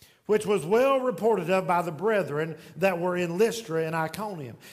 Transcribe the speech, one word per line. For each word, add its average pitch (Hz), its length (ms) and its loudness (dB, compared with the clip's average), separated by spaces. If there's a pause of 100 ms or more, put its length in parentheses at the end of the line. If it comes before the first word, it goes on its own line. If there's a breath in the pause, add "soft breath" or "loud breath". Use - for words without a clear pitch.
(260 soft breath)
which 208 200 2
was 185 200 0
well 262 340 4
reported 208 500 0
of 185 180 2
by 175 140 2
the 170 100 -4
brethren 160 680 -2 (180 loud breath)
that 180 240 0
were 180 160 -2
in 175 220 -2
Lystra 190 480 0
and 160 100 -4
Iconium." 160 640 -6 (160 loud breath)